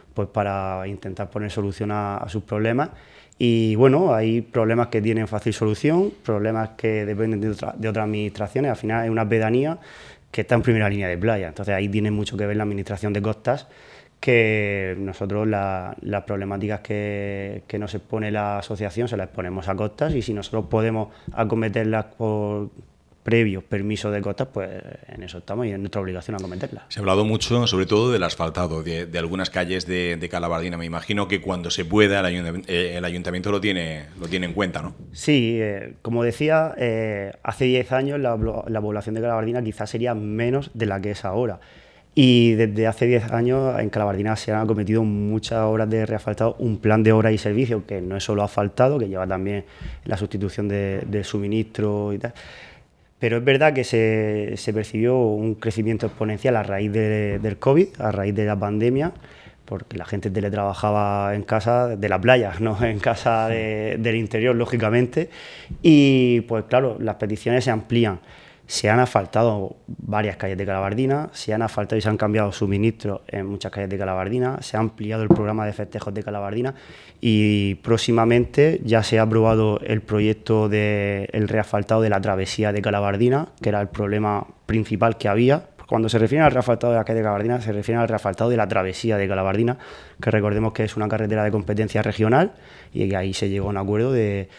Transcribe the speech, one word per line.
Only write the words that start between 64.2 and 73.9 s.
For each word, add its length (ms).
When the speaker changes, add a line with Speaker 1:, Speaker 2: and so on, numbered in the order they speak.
Speaker 1:
lógicamente. 760
Y, 600
pues 260
claro, 320
las 160
peticiones 480
se 60
amplían. 500
Se 220
han 100
asfaltado 800
varias 520
calles 180
de 80
Calabardina, 680
se 180
han 80
asfaltado 380
y 20
se 80
han 80
cambiado 340
suministros 800
en 160
muchas 260
calles 200